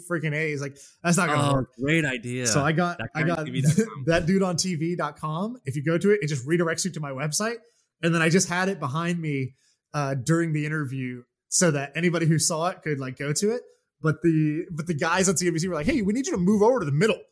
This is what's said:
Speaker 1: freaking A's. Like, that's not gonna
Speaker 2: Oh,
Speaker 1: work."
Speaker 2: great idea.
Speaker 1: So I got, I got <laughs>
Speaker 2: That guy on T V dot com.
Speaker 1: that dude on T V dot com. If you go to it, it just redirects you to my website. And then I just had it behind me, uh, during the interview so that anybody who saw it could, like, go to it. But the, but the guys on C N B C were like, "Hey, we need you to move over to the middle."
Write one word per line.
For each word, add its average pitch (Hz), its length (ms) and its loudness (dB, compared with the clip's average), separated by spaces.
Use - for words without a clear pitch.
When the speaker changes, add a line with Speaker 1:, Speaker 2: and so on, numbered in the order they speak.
Speaker 1:
freaking 160 240 -2
A's. 151 280 -4
Like, 139 160 -10
that's 170 140 2
not 180 100 2
gonna 143 240 2
Speaker 2:
Oh, - 20 2
Speaker 1:
work." 131 260 -2
Speaker 2:
great 151 260 2
idea. 123 420 -4
Speaker 1:
So 135 160 2
I 156 80 2
got, 175 280 0
I 156 100 -2
got 160 220 -2
<laughs> - 0 -
Speaker 2:
That - 0 -
guy - 0 -
on - 0 -
T 127 60 -8
V 127 100 -2
dot 151 140 4
com. 208 320 -2
Speaker 1:
that 165 180 4
dude 190 160 4
on 180 140 0
T 185 200 0
V 165 200 -2
dot 151 240 -6
com. 180 460 -6
If 127 100 -6
you 147 80 -4
go 165 140 2
to 196 140 4
it, 208 120 4
it 160 40 0
just 135 200 -4
redirects 165 380 0
you 175 60 -4
to 147 80 -10
my 143 120 -8
website. 151 460 -4
And 165 140 2
then 165 60 2
I 165 80 4
just 185 200 4
had 185 200 0
it 190 100 -4
behind 165 420 -4
me, 139 340 -4
uh, 139 220 -2
during 160 380 0
the 151 120 0
interview 131 580 -6
so 175 220 4
that 143 240 -2
anybody 165 300 2
who 160 120 4
saw 160 300 0
it 185 160 -6
could, 147 160 -2
like, 131 180 -8
go 143 140 -4
to 202 200 0
it. 247 100 -4
But 151 200 0
the, 156 480 2
but 165 160 -8
the 175 80 -2
guys 180 360 2
on 165 80 2
C 175 100 0
N 170 60 2
B 160 60 -2
C 185 100 -2
were 175 60 -4
like, 151 100 -2
"Hey, 262 160 2
we 196 100 0
need 254 140 -2
you 349 80 -4
to 214 40 -2
move 196 240 4
over 240 200 6
to 165 40 -2
the 143 60 -2
middle." 180 280 2